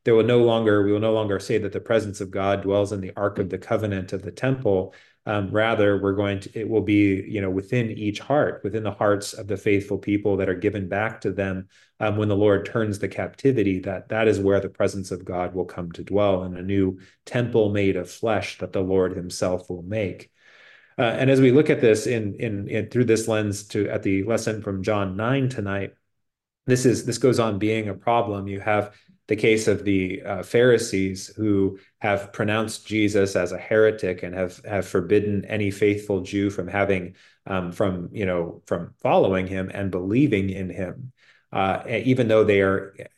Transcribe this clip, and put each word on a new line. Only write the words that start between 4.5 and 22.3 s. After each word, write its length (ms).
Um, 240
rather, 500
we're 140
going 260
to, 180
it 120
will 100
be, 480
you 140
know, 80
within 400
each 280
heart, 460
within 180
the 100
hearts 420
of 120
the 120
faithful 400
people 400
that 100
are 60
given 340
back 320
to 120
them, 360
um, 160
when 120
the 60
Lord 300
turns 340
the 100
captivity, 720
that, 280
that 180
is 140
where 180
the 120
presence 400
of 160
God 280
will 120
come 260
to 100
dwell, 420
in 120
a 60
new 380
temple 420
made 280
of 140
flesh 460
that 160
the 80
Lord 340
himself 540
will 140
make. 480
Uh, 60
and 280
as 100
we 120
look 180
at 100
this 280
in, 320